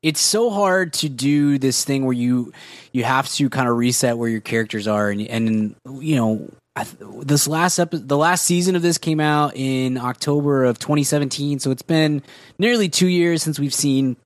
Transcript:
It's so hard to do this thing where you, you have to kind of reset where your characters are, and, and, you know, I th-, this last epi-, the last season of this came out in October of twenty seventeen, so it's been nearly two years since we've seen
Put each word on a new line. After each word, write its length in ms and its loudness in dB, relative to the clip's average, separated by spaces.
It's 180 0
so 300 2
hard 440 2
to 160 -4
do 480 2
this 260 0
thing 220 -2
where 80 0
you, 400 0
you 100 0
have 300 0
to 160 0
kind 180 0
of 100 2
reset 400 0
where 120 -2
your 120 -2
characters 460 -4
are, 220 2
and, 120 -4
and, 540 -2
you 160 0
know, 340 0
I 80 -6
th-, 140 -14
this 220 2
last 320 0
epi-, 260 0
the 120 0
last 280 2
season 300 2
of 60 0
this 160 2
came 220 -2
out 360 2
in 420 -2
October 680 0
of 120 2
twenty 280 0
seventeen, 540 -2
so 120 -2
it's 100 -4
been 400 0
nearly 300 2
two 180 2
years 340 2
since 160 -4
we've 160 -2
seen 520 0